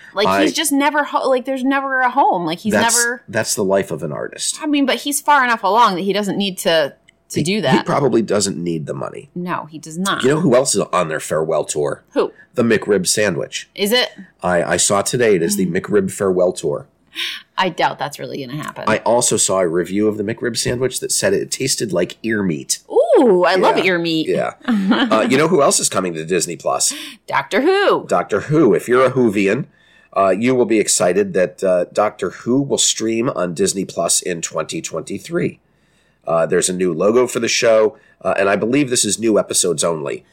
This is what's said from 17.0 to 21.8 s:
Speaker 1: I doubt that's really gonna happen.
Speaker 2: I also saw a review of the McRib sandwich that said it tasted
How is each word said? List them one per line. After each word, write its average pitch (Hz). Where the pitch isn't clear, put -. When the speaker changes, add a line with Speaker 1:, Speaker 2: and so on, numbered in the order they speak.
Speaker 1:
I 190
doubt 156
that's 143
really 135
gonna 131
happen. -
Speaker 2:
I 107
also 120
saw 95
a 90
review 90
of 104
the 107
McRib 113
sandwich 123
that -
said 98
it -
tasted 123